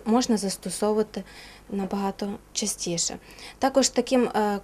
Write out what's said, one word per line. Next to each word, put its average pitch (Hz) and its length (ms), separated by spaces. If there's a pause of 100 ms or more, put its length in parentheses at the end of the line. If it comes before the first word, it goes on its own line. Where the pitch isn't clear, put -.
можна 233 320
застосовувати 202 840 (480)
набагато 196 580 (240)
частіше. - 640 (420)
Також 262 300
таким, 247 400
е, 208 340